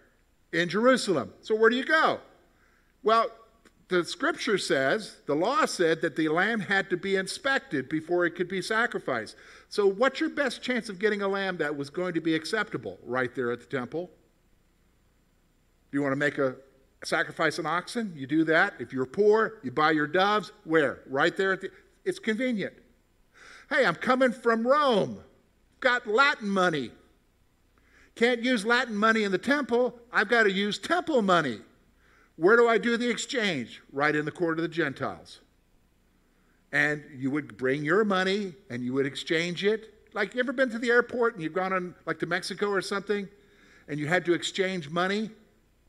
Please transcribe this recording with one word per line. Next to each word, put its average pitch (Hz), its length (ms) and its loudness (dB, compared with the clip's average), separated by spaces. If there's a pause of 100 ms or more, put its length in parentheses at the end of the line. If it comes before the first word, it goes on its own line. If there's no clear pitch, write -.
(540)
In 170 160 0
Jerusalem. 196 720 2
So - 120 -4
where 220 160 6
do 240 60 0
you 254 80 -4
go? 302 380 2 (840)
Well, 214 260 2 (600)
the 175 160 0
scripture 262 520 -2
says, 165 680 -2
the 143 100 0
law 254 300 2
said 165 360 0
that 160 140 -2
the 156 140 0
lamb 202 320 0
had 190 300 0
to 180 60 -2
be 190 200 -2
inspected 190 720 -4
before 175 360 0
it 170 100 -2
could 180 120 -4
be 185 140 -4
sacrificed. 180 760 -2 (320)
So 202 180 2
what's 226 360 2
your 320 80 -2
best 285 320 -4
chance 247 260 -4
of 196 100 -10
getting 208 240 0
a 202 60 -2
lamb 196 300 -2
that 151 180 -2
was 143 140 -6
going 180 240 -4
to 160 80 -2
be 160 140 0
acceptable? 160 680 -6
Right 127 320 -2
there 123 160 -2
at 120 80 -6
the - 60 -20
temple. 139 440 -8 (1800)
Do 143 60 -2
you 143 40 0
want 139 120 0
to 139 40 -2
make 147 200 0
a 131 180 0 (480)
sacrifice 160 560 -2
an 165 60 -4
oxen? 175 500 -4
You 135 120 -8
do 156 180 2
that. 170 340 2
If 123 140 -8
you're 131 120 -2
poor, 208 560 2
you 127 100 -8
buy 156 200 4
your 151 160 0
doves. 190 460 0 (100)
Where? 151 440 -2
Right 151 280 0
there 190 180 0
at 185 80 -6
the, 190 100 -12 (340)
it's 185 140 -4
convenient. 220 540 -4 (960)
Hey, 277 160 2
I'm 170 100 2
coming 254 360 2
from 226 340 0
Rome. 240 540 2 (600)
Got 247 260 2
Latin 240 420 4
money. 175 420 2 (1200)
Can't 233 260 2
use 233 240 0
Latin 240 300 2
money 220 280 4
in 202 100 -2
the 185 40 0
temple. 247 640 0 (140)
I've 196 160 2
got 233 140 4
to 202 80 4
use 196 280 -2
temple 320 420 0
money. 165 380 2 (800)
Where 185 180 6
do 240 120 8
I 226 100 4
do 233 200 0
the 240 120 -2
exchange? 196 720 -4 (100)
Right 147 240 2
in 151 100 0
the 147 60 -6
court 165 260 -2
of 165 60 -2
the 165 60 -2
Gentiles. 135 720 -6 (1300)
And 147 320 0 (120)
you 131 160 -4
would 131 260 -6
bring 131 260 0
your 175 200 2
money 190 500 0 (160)
and 120 140 -6
you 123 100 -4
would 135 120 0
exchange 165 580 -4
it. 214 300 -2 (200)
Like, 202 200 -4
you 247 60 -4
ever 254 140 0
been 262 180 2
to 226 80 -6
the 240 100 -2
airport 240 460 2
and 165 80 -10
you've 156 100 -6
gone 185 200 -2
on, 180 220 -4 (100)
like, 160 140 -4
to 170 60 -2
Mexico 175 440 -4
or 196 120 0
something, 202 460 -4 (600)
and 151 120 -6
you 147 80 -4
had 180 180 0
to 170 80 2
exchange 185 560 -4
money? 185 400 -2 (600)